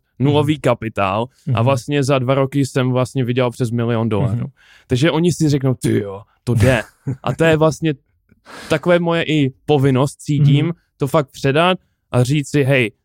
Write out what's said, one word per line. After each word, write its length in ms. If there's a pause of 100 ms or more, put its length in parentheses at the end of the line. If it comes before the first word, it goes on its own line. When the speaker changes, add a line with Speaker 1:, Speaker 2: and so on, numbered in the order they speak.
(200)
Speaker 1:
nulový 340
Speaker 2:
Mhm. 80
Speaker 1:
kapitál 680 (260)
a 60
Speaker 2:
Mhm. 60
Speaker 1:
vlastně 380
za 160
dva 160
roky 300
jsem 260
vlastně 340
vydělal 260
přes 200
milion 380
dolarů. 260
Speaker 2:
Mhm. 100 (420)
Speaker 1:
Takže 240
oni 220
si 160
řeknou, 240
„Tyjo, 480 (220)
to 100
jde.“ 280 (240)
Speaker 2:
<laughs> 180
Speaker 1:
A 120
to 80
je 140
vlastně 360 (760)
takové 300
moje 240
i 300 (120)
povinnost, 560
cítím, 440
Speaker 2:
Mhm. 100 (220)
Speaker 1:
to 100
fakt 240
předat 460 (340)
a 120
říct 260
si, 140
„Hej, 280 (140)